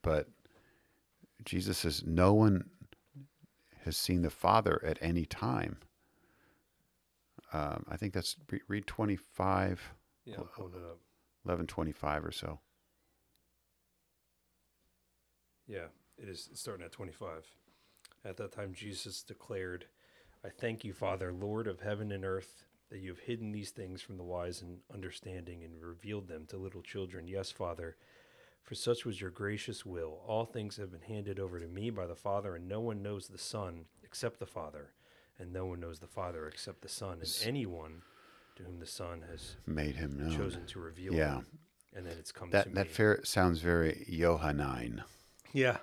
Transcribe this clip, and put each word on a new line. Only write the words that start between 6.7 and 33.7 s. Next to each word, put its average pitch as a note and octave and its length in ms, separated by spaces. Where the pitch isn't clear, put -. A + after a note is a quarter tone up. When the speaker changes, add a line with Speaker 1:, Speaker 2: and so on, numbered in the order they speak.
Speaker 1:
Um, D2+ 380
I E2 80
think G2+ 160
that's, - 220
re-, - 160
read G#2 200
twenty-five, F#2+ 920
Speaker 2:
Yeah, G#2+ 120
I'll - 80
pull - 220
it F2 80
up. E2+ 240
Speaker 1:
eleven E2+ 220
twenty-five D2+ 580
or D#2+ 60
so. D#2+ 280
Speaker 2:
Yeah, F#2 200
it A#2+ 100
is, F2+ 240
it's - 100
starting F#2 240
at E2 60
twenty-five. E2 540
At F#2+ 120
that G#2 140
time, G2 220
Jesus G2 500
declared, F#2 600
"I G2 60
thank A2+ 340
you, G2+ 100
Father, F#2+ 380
Lord G#2 360
of F#2 140
heaven G#2 300
and F#2+ 140
earth, F#2+ 400
that G#2 100
you F#2+ 100
have F2 100
hidden A2+ 320
these G#2 200
things F#2 300
from F#2+ 160
the F2+ 60
wise F2 380
and F2 180
understanding F2 680
and E2 200
revealed F#2 440
them D#2 200
to G2+ 100
little F#2+ 240
children. F2+ 460
Yes, F#2+ 240
Father, E2+ 460
for A2 120
such A#2+ 300
was F#2+ 160
your F#2 80
gracious G2+ 560
will. E2 420
All A2 180
things G#2+ 320
have F#2+ 140
been E2+ 100
handed G2+ 380
over F2+ 200
to E2+ 80
me G2+ 240
by F#2 160
the E2+ 80
Father, G2+ 400
and F2 120
no G#2 120
one A2 240
knows G2+ 240
the F#2 100
Son F2 480